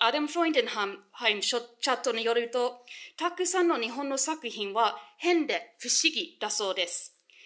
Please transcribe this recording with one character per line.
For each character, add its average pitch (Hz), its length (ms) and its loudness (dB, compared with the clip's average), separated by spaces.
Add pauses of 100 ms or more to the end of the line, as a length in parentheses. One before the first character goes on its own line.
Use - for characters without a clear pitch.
ア 233 100 4
ダ 294 80 0
ム・ 302 80 0
フ - 80 -6
ロ 339 100 2
イ 330 40 2
ン 311 40 0
デ 269 80 4
ン 233 60 0
ハ 208 600 -2
イ 208 60 2
ム 196 60 -4
チ - 140 0
ャ 233 60 0 (240)
ッ 269 160 2
ト 262 100 0
に 226 140 -2
よ 226 80 4
る 233 180 0
と、 247 300 -2 (340)
た 339 160 -2
く 359 140 -2
さ 370 160 2
ん 339 80 4
の 285 100 2
日 226 100 -2
本 277 200 -6
の 269 80 -2
作 311 320 -2
品 202 240 -6
は 220 240 2 (200)
変 339 300 2
で - 320 -4
不 - 80 -8
思 226 260 4
議 208 260 -8
だ 214 100 -4
そ 196 220 0
う - 40 -2
で - 120 -2
す。 - 300 -2 (280)